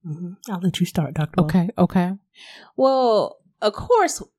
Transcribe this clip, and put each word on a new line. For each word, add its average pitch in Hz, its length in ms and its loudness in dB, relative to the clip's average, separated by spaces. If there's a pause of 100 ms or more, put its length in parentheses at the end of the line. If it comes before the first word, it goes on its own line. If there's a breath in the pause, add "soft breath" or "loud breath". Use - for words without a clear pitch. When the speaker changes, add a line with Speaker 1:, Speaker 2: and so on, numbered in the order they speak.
Speaker 1:
Mm-hmm. 175 260 -10 (180)
I'll 175 100 -6
let 185 180 -2
you 180 60 4
start, 147 280 -4
Doctor 151 280 -4
Wall. 151 40 4
Speaker 2:
Okay, 175 320 0
okay. 180 340 2 (680 loud breath)
Well, 254 600 2 (220)
of 214 120 0
course, 415 500 2 (160)